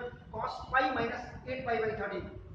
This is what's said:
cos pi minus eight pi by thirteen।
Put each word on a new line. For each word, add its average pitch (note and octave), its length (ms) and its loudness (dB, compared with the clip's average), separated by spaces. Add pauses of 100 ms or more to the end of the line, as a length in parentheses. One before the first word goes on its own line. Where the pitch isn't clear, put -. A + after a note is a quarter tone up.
(340)
cos A3+ 260 -2 (140)
pi - 80 10 (100)
minus A#3 320 0 (220)
eight B3+ 200 -4
pi A#3 180 4
by G#3+ 120 2
thirteen। G3 340 -4 (240)